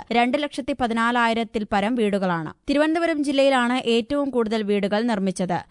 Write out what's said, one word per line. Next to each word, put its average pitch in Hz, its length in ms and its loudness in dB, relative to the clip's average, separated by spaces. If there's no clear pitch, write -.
രണ്ട് 247 260 2
ലക്ഷത്തി 285 400 -4
പതിനാലായിരത്തിൽ 233 220 -2
പരം 202 300 0
വീടുകളാണ്. 190 560 0
തിരുവനന്തപുരം 320 580 2
ജില്ലയിലാണ് 269 560 2
ഏറ്റവും 240 440 0
കൂടുതൽ 226 320 0
വീടുകൾ 202 400 0
നിർമ്മിച്ചത്. 190 540 -2